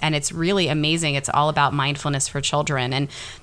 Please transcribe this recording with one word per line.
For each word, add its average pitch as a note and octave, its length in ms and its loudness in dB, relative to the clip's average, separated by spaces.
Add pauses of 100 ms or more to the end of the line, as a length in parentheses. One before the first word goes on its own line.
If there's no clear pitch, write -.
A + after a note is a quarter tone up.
and D#3 120 2
it's D3 180 -2
really E3+ 360 2
amazing. D#3 460 0
It's C#3 140 -2
all D3 200 2
about D3 260 2
mindfulness C#3+ 540 0
for C#3+ 120 -4
children. C#3 520 0
And, C#3 160 0 (340)